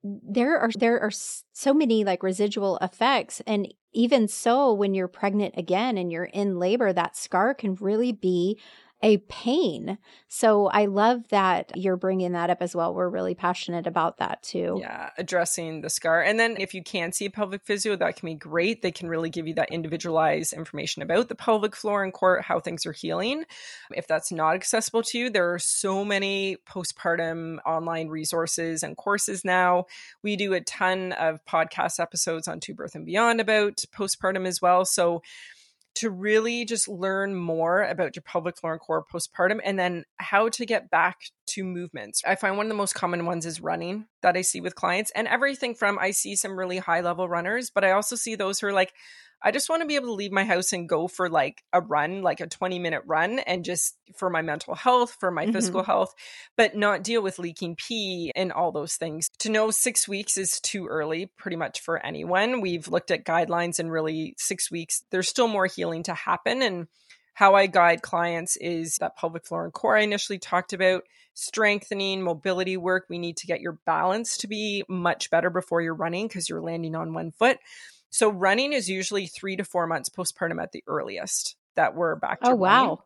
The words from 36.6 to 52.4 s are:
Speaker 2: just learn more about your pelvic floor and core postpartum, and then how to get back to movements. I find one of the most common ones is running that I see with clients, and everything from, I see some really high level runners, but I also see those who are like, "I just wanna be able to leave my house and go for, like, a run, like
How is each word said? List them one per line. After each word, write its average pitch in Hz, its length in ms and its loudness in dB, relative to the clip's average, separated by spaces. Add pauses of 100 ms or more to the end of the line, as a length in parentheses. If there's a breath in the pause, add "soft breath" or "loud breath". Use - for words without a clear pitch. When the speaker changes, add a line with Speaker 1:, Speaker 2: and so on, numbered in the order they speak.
Speaker 2:
just 220 220 -2
learn 196 480 -2
more 170 460 2
about 165 340 0
your 165 80 -14
pelvic 170 340 -4
floor 165 160 -4
and 160 60 -6
core 160 320 -2
postpartum, 185 520 0
and 196 140 0
then 180 280 0 (120)
how 208 300 4
to 233 180 -4
get 220 240 -2
back 175 300 4 (280)
to - 160 -6
movements. 175 640 -6
I 196 100 4
find 190 200 0
one 208 120 0
of - 20 -4
the 214 60 -2
most 202 180 -2
common 175 320 -2
ones 170 200 -2
is 165 140 -8
running 170 460 -6 (160)
that 180 160 4
I 185 40 0
see 180 200 -2
with 175 140 -6
clients, 185 360 -2
and 226 160 -2
everything 262 460 0
from, 202 260 0
I 190 120 0
see 202 240 -4
some 196 220 -4
really 185 200 -4
high 180 240 0
level 175 260 -2
runners, 185 440 -2
but 196 120 2
I 190 80 6
also 214 240 2
see 226 200 -6
those 196 240 -2
who 208 80 -2
are 202 60 0
like, 190 200 2 (480 loud breath)
"I 208 100 4
just 269 180 -2
wanna 330 160 0
be 294 100 -2
able 262 120 -2
to 233 60 -4
leave 196 200 -6
my 196 100 2
house 185 300 2
and 170 140 -6
go 170 200 2
for, 180 220 -2
like, 143 340 0 (100)
a 180 80 6
run, 160 400 -2
like 170 200 0